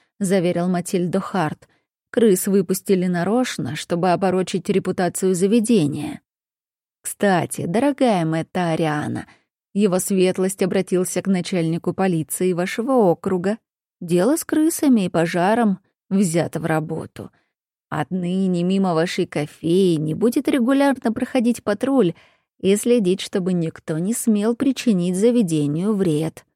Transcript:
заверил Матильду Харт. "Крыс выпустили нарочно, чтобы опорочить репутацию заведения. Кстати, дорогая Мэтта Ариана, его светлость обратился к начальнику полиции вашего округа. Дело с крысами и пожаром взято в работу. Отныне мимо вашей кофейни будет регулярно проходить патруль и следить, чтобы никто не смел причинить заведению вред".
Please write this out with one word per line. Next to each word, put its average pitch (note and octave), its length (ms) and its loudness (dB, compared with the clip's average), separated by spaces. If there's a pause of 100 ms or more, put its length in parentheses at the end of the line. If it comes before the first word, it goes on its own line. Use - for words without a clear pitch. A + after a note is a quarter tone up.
(200)
заверил F3+ 480 0
Матильду F3+ 520 -2
Харт. - 480 -4 (420)
"Крыс G3 360 4
выпустили F#3+ 600 0
нарочно, F3 680 -2
чтобы F3 380 0
опорочить F#3 560 0
репутацию F#3 680 0
заведения. G3+ 840 0 (800)
Кстати, - 640 -2
дорогая A3+ 600 2
Мэтта E3 460 -2
Ариана, D3+ 540 -2 (460)
его F#3 260 2
светлость F#3 640 0
обратился F#3 600 -2
к - 40 -14
начальнику F3 680 -2
полиции F#3 580 -2
вашего F#3+ 400 -4
округа. F#3+ 640 2 (440)
Дело F3+ 360 2
с - 80 -8
крысами D4+ 640 2
и - 20 -6
пожаром F#3 720 0 (320)
взято E3 500 0
в D#3+ 60 -6
работу. D#3+ 640 -6 (580)
Отныне F3+ 760 -2
мимо F#3+ 300 0
вашей E3+ 340 0
кофейни D#3+ 880 0
будет A#3+ 360 0
регулярно C4+ 640 2
проходить A#3+ 500 -2
патруль G#3+ 520 0 (480)
и F#3+ 140 4
следить, G#3 440 2
чтобы F#3 320 -4
никто D#3+ 460 -4
не F#3+ 160 -4
смел A3 420 0
причинить F#3 600 0
заведению F#3 800 2
вред". D#3+ 600 -2